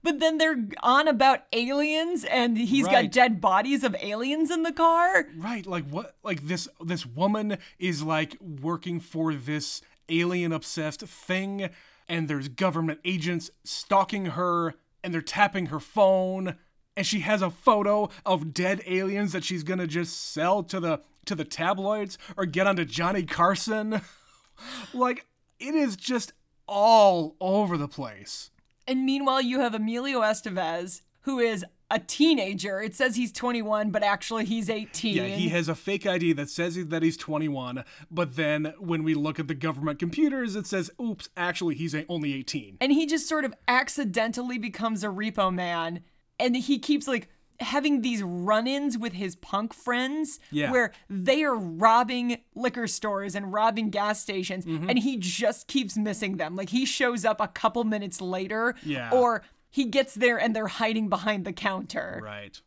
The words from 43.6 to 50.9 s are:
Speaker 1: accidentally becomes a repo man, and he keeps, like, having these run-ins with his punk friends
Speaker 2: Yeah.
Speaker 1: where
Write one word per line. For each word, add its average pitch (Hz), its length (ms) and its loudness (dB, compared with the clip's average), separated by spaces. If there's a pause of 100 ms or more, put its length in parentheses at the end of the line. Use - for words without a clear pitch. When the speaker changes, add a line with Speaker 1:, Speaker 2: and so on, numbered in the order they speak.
Speaker 1:
accidentally 247 880 0
becomes 220 460 -4
a 214 40 -4
repo 202 460 -2
man, 170 460 -4 (400)
and 240 160 2
he 262 240 0
keeps, 285 280 0
like, 240 200 -2 (340)
having 285 400 2
these 233 200 0
run-ins 226 760 0
with 220 160 -4
his 180 240 -6
punk 214 360 -4
friends 269 680 -4 (100)
Speaker 2:
Yeah. 147 200 0
Speaker 1:
where 247 200 2 (180)